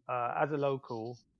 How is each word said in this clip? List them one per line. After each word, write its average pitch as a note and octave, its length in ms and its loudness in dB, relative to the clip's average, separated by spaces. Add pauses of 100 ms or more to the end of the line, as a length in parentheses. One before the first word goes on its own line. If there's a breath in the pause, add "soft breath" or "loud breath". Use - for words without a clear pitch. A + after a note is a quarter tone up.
Uh, A#2+ 300 0
as D3+ 140 4
a D3+ 60 0
local, B2 640 -2 (200)